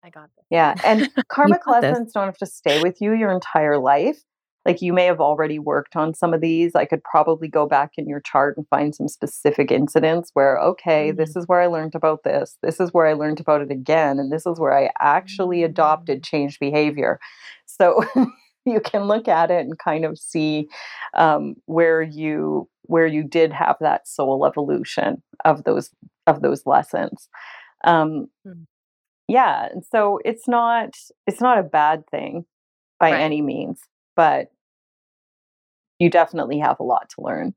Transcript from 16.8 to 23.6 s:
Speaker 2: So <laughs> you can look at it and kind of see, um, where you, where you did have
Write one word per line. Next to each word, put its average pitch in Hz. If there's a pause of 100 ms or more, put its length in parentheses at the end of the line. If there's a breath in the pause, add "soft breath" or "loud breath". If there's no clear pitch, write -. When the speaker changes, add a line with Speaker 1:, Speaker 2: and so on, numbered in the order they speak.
Speaker 2:
So 185
<laughs> - (280 soft breath)
you 220
can 202
look 214
at 165
it 175
and 165
kind 160
of 160
see, 151 (460 loud breath)
um, 147 (100)
where 165
you, 151 (140)
where 165
you 151
did 156
have -